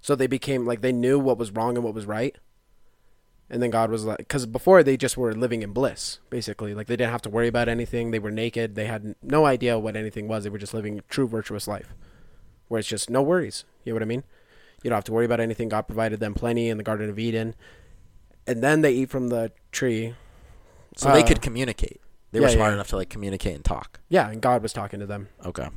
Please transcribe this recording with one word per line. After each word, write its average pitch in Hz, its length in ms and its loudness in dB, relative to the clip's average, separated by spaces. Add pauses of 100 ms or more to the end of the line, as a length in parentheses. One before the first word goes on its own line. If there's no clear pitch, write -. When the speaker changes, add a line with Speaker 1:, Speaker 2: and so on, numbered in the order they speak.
Speaker 1:
So - 140 2
they 131 120 0
became, 127 400 0
like, 120 160 -2
they 127 100 2
knew 127 260 4
what 131 200 2
was 113 120 -4
wrong 113 260 0
and 120 80 -2
what 110 100 -4
was 107 100 -8
right. 107 320 -2 (1120)
And 120 140 -2
then 120 80 0
God 113 200 2
was 110 140 -2
like, 110 240 -6
'cause 135 160 -2
before 156 380 6
they 135 160 4
just 127 180 -2
were 120 160 -2
living 113 300 -2
in 101 100 -8
bliss, - 460 -4 (120)
basically. 107 440 -6
Like, 104 140 -10
they 120 80 -2
didn't 117 160 0
have 120 100 -4
to 107 80 -10
worry 117 180 2
about 117 200 0
anything. 117 420 -2
They 113 80 -2
were 104 120 -6
naked. 113 440 -4
They 107 120 -4
had 110 180 -6
n-, 107 180 -10
no 147 240 4
idea 120 320 2
what 107 180 -4
anything 107 320 -6
was. 110 160 -4
They 104 60 -6
were 104 80 -10
just 101 160 -10
living 104 340 -6
true 131 200 0
virtuous 107 400 -6
life, 101 260 -8 (760)
where 113 100 -2
it's 104 100 -4
just - 200 -6
no 127 140 2
worries. 151 420 0 (200)
You 123 80 -6
know 113 40 -2
what 110 60 -2
I 107 40 -4
mean? 120 180 -4 (580)
You 120 80 -2
don't 113 60 2
have 101 80 -2
to 113 80 -6
worry 113 120 4
about 117 160 2
anything. 113 300 -2
God 107 160 -2
provided 110 340 -2
them 107 140 -4
plenty 117 340 0
in 113 80 -2
the 107 80 -8
Garden 107 240 -4
of 104 100 -8
Eden. 113 360 -2 (920)
And 117 160 -2
then 151 200 4
they 147 100 6
eat 131 160 0
from 127 200 -4
the 113 240 -2 (200)
tree. 113 420 -2 (840)
Speaker 2:
So 139 160 4
they 151 100 10
Speaker 1:
Uh, - 40 6
Speaker 2:
could - 140 6
communicate. 123 600 -4 (320)
They 110 80 2
were 139 80 8
Speaker 1:
yeah, 120 60 6
Speaker 2:
smart 107 160 6
Speaker 1:
yeah. 104 40 2
Speaker 2:
enough 101 140 -4
to, - 80 -2
like, 90 120 -4
communicate 98 460 -4
and 73 100 -14
talk. - 440 -2
Speaker 1:
Yeah, 160 200 4
and 110 140 -8
God 123 200 4
was 110 100 -4
talking 101 280 -8
to 101 60 -8
them. 98 220 -10 (160)
Speaker 2:
Okay. 82 320 -6